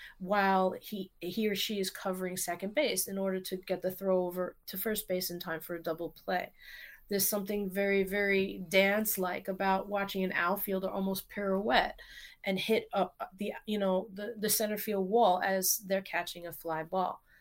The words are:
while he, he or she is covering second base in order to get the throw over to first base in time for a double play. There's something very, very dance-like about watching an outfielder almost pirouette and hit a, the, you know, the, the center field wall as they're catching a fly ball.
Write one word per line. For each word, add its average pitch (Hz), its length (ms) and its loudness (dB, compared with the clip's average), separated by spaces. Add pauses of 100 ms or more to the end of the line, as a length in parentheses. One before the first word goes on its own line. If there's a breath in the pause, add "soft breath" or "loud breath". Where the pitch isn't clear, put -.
(180 loud breath)
while 190 640 4
he, 202 300 -8 (100)
he 196 260 -2
or 202 80 2
she 202 240 -2
is 190 100 0
covering 185 480 -4
second 190 380 -4
base 233 320 2
in 196 100 -6
order 190 220 0
to 185 180 -6
get 185 240 -4
the 185 100 -2
throw 185 340 2
over 180 300 -4 (120)
to 196 100 -8
first 214 300 -2
base 180 220 -2
in 175 100 -6
time 165 220 -6
for 175 140 -6
a 165 60 -8
double 170 340 -4 (100)
play. 185 260 -2 (580 loud breath)
There's 196 180 2
something 202 420 -2
very, 196 340 2
very 196 680 2
dance-like 196 760 2
about 190 420 0
watching 196 340 0
an 185 100 0
outfielder 190 560 0
almost 190 400 -2
pirouette 202 720 2 (460 loud breath)
and 190 140 0
hit 220 340 2
a, 196 140 4 (300)
the, 202 160 -4 (120)
you 107 140 -2
know, 92 340 2
the, 220 260 -8
the 208 100 -2
center 214 280 2
field 196 300 -2
wall 190 360 6
as 190 440 2
they're 190 140 0
catching 175 460 -6
a 165 60 -10
fly 160 300 -4
ball. 180 380 -2 (200 soft breath)